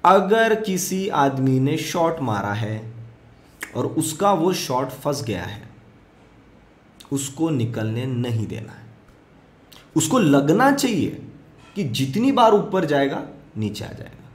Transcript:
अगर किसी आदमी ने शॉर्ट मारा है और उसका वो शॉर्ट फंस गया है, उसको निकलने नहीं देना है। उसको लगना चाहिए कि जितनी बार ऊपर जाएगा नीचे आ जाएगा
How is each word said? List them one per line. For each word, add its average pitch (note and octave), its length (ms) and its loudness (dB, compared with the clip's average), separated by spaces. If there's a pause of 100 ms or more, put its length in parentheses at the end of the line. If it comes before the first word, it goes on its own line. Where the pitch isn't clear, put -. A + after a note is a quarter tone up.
अगर G3+ 560 6
किसी F#3+ 480 -4
आदमी C3 520 2
ने D3 180 2
शॉर्ट E3 440 -2
मारा G2+ 320 -2
है A2 380 -6 (840)
और B2 120 -2
उसका F#3+ 460 0
वो F3 200 2
शॉर्ट C3+ 360 -2
फंस C#3 340 -4
गया F#2 200 -4
है, G2+ 180 -12 (1500)
उसको D3 380 -4
निकलने A#2 560 -2
नहीं A#2+ 400 -2
देना - 260 -12
है। - 160 -20 (1080)
उसको B3 220 2
लगना E3+ 540 4
चाहिए G#3+ 480 -2 (560)
कि G3 80 -4
जितनी C3+ 480 0
बार A3+ 220 6
ऊपर F#3+ 320 2
जाएगा C#3 360 0 (340)
नीचे G#2 280 -6
आ - 40 -12
जाएगा - 460 -16